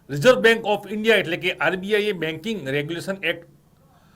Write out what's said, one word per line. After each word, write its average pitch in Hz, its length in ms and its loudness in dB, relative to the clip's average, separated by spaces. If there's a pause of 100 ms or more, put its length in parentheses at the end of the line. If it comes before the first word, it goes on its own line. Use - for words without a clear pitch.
Reserve 208 280 6
Bank 220 220 6
of 202 360 -4
India 220 160 2
એટલે 175 260 2
કે 170 140 -2
આરબીઆઈ 190 500 -2
એ 208 100 0
બેન્કિંગ 160 560 -6
રેગ્યુલેશન 160 560 -4
એક્ટ 170 240 -6 (680)